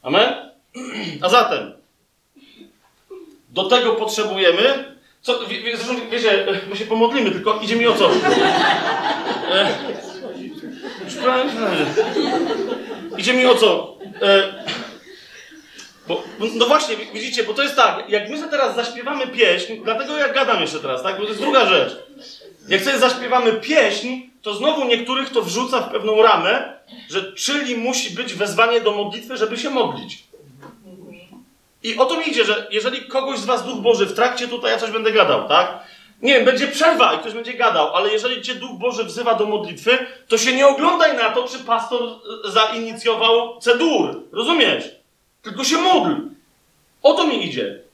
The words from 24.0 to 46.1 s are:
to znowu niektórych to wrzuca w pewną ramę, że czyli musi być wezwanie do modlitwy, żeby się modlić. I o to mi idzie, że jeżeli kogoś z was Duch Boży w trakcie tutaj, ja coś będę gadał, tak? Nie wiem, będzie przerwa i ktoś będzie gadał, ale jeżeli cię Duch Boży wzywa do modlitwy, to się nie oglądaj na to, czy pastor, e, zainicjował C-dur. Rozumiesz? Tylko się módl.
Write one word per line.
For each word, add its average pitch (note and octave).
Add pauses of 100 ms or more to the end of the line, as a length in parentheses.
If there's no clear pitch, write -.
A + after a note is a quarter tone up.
to G#3
znowu C#4
niektórych B3
to A#3
wrzuca A3+
w -
pewną G#3+
ramę, G#3 (360)
że F#3+
czyli C4
musi A3+
być -
wezwanie A3+
do G#3+
modlitwy, A3
żeby A3
się C#4+
modlić. - (1600)
I A3+
o B3+
to D#4+
mi D4+
idzie, A3+
że G#3
jeżeli A#3+
kogoś C4
z G3
was A#3+
Duch -
Boży G3+
w F#3+
trakcie B3
tutaj, A#3+
ja A3+
coś A3+
będę A3
gadał, D#3+
tak? - (420)
Nie C4+
wiem, A#3
będzie C4
przerwa D4+
i -
ktoś G#3+
będzie A#3
gadał, A3+
ale G#3
jeżeli B3
cię B3+
Duch G3
Boży A3
wzywa A#3
do G#3+
modlitwy, G#3 (300)
to A3+
się B3
nie C#4
oglądaj D4+
na A3+
to, B3
czy B3+
pastor, A#3 (460)
e, G3
zainicjował A3+
C-dur. A#3+
Rozumiesz? B3+ (580)
Tylko G#3+
się E4
módl. F4+ (880)